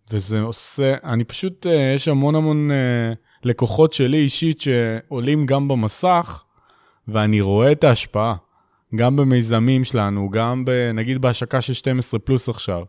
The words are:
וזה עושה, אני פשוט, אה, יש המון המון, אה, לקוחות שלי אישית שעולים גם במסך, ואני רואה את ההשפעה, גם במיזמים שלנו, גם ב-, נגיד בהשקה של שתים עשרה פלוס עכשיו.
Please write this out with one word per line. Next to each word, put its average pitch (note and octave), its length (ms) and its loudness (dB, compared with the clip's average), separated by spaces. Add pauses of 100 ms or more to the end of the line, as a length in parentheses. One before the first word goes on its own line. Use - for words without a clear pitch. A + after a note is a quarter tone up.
(120)
וזה G#2+ 300 -2
עושה, C3+ 640 -2
אני A#2 200 -2
פשוט, F#3 440 -8
אה, C#3+ 280 4
יש C#3 120 -4
המון C#3+ 280 2
המון, D3+ 360 2
אה, C#3+ 40 2 (680)
לקוחות B2+ 500 2
שלי C3+ 240 0
אישית D3+ 440 0
שעולים B2 840 -2
גם C#3 220 0
במסך, C#3 760 0 (640)
ואני G#2+ 340 2
רואה G#2 300 4
את D3 120 0
ההשפעה, A2+ 520 2 (600)
גם A#2+ 200 2
במיזמים B2+ 680 2
שלנו, G2+ 460 -2
גם A#2 360 -2
ב-, B2 280 0
נגיד B2 280 -4
בהשקה B2+ 400 0
של C3 120 -4
שתים B2+ 260 -2
עשרה A#2+ 200 -4
פלוס C3 300 -2
עכשיו. F2+ 400 -6